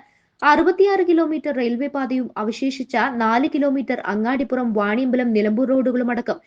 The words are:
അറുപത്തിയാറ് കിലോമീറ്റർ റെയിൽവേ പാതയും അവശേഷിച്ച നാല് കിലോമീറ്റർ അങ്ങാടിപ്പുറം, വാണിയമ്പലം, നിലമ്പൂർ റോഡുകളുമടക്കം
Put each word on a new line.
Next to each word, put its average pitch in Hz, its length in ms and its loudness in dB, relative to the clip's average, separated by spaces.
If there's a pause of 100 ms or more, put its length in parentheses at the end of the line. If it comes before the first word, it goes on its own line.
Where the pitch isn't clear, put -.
(420)
അറുപത്തിയാറ് 359 640 4
കിലോമീറ്റർ 311 500 0
റെയിൽവേ 240 300 -2
പാതയും 262 500 -4
അവശേഷിച്ച 240 600 -4
നാല് 240 580 0
കിലോമീറ്റർ 269 520 0
അങ്ങാടിപ്പുറം, 240 680 -2
വാണിയമ്പലം, 240 600 0
നിലമ്പൂർ 214 360 2
റോഡുകളുമടക്കം 240 680 0 (100)